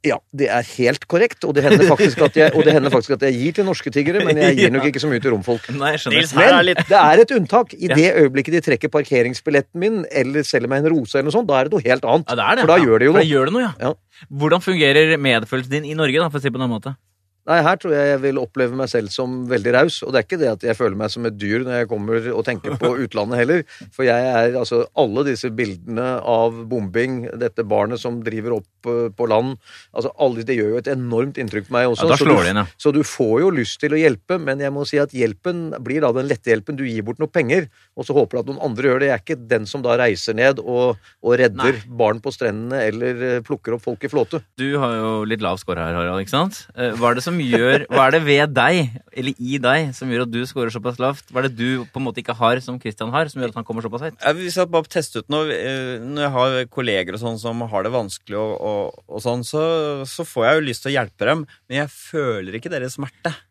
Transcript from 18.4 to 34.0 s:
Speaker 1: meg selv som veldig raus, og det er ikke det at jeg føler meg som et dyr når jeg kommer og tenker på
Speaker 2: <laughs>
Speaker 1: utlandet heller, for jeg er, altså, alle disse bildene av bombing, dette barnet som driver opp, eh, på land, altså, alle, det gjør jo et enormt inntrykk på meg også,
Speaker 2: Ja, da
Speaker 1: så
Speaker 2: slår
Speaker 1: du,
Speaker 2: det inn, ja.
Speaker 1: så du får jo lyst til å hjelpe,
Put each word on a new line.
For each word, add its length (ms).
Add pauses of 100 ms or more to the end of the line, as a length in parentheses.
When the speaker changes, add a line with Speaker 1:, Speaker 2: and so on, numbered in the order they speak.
Speaker 1:
meg 100
selv 220
som 400
veldig 240
raus, 300
og 100
det 60
er 80
ikke 120
det 120
at 100
jeg 160
føler 180
meg 140
som 160
et 140
dyr 260
når 140
jeg 100
kommer 380 (100)
og 80
tenker 320
på 200
Speaker 2:
<laughs> 40
Speaker 1:
utlandet 380
heller, 240 (280)
for 140
jeg 80 (160)
er, 240
altså, 320 (100)
alle 300
disse 240
bildene 720
av 320 (160)
bombing, 540 (160)
dette 260
barnet 340
som 220
driver 380
opp, 80 (180)
eh, 240
på 180
land, 300 (340)
altså, 280
alle, 260
det 100
gjør 140
jo 80
et 160
enormt 480
inntrykk 240
på 80
meg 160
også, 160
Speaker 2:
Ja, 40
da 120
Speaker 1:
så 60
Speaker 2:
slår 100
Speaker 1:
du, 60
Speaker 2:
det 100
inn, 80
ja. 40 (120)
Speaker 1:
så 160
du 80
får 400
jo 80
lyst 320
til 80
å 80
hjelpe, 420